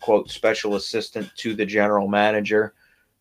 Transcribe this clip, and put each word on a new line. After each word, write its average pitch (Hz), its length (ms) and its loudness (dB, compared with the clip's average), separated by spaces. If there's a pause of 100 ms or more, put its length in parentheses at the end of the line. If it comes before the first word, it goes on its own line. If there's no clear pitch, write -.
quote, 104 300 2
special 107 460 -2
assistant 104 600 -6
to 110 180 -6
the 104 120 -2
general 104 420 2
manager, 104 680 2 (460)